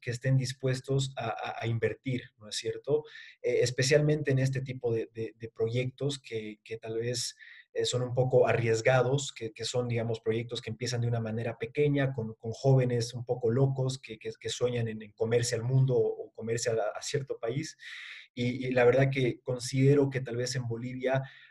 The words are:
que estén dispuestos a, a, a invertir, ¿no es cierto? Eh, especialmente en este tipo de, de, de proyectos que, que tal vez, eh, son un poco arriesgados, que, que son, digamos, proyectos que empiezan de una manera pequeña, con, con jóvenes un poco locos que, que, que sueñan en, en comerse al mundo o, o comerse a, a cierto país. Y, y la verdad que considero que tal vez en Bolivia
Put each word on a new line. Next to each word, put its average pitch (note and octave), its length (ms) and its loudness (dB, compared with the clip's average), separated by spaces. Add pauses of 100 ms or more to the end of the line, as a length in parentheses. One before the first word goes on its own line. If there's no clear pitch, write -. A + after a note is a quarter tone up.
que - 80 -8
estén C3 260 0
dispuestos C3 800 -2
a, A#2 120 -4
a, A2+ 340 -6
a A#2 60 -2
invertir, A2+ 540 -2 (160)
¿no G#2+ 100 -18
es G#2+ 80 -8
cierto? C3+ 480 -2 (360)
Eh, B2 220 2
especialmente D3 720 2
en C3 80 4
este C3 220 0
tipo B2 300 -4
de, A2+ 220 -2
de, A2+ 240 -8
de A2+ 100 -10
proyectos B2+ 680 -2
que, G#2+ 460 -10
que A2+ 140 -10
tal A2+ 200 -6
vez, A#2+ 380 -4 (360)
eh, A2+ 120 0
son B2 180 0
un B2 120 -4
poco B2 340 4
arriesgados, A#2+ 840 2
que, A2+ 200 -8
que A2+ 120 -10
son, B2 220 -2
digamos, A#2 340 -2
proyectos A#2 400 -2
que - 100 -10
empiezan A#2 300 -4
de A#2+ 80 0
una A#2 120 0
manera A2+ 360 -4
pequeña, C#3 560 2
con, A2+ 220 -6
con A2+ 180 -8
jóvenes B2 600 4
un A#2 100 -8
poco B2 260 0
locos C3 500 2
que, A2 180 -14
que, A2 220 -10
que A2+ 80 -8
sueñan A#2+ 400 -2
en, G#2+ 140 -8
en G#2 100 -18
comerse A#2 420 2
al A2+ 80 -2
mundo B2+ 320 4
o, A2 300 2
o - 80 -20
comerse A#2 380 -4
a, A2+ 40 2
a G#2+ 280 -2
cierto C3+ 360 -4
país. C3+ 380 -6 (600)
Y, B2 300 -2
y B2+ 60 -2
la B2 120 4
verdad C3 280 6
que B2+ 300 0
considero C3+ 680 4
que C3 100 -2
tal A#2+ 160 -6
vez B2 200 -2
en B2 100 -4
Bolivia B2+ 560 -2 (280)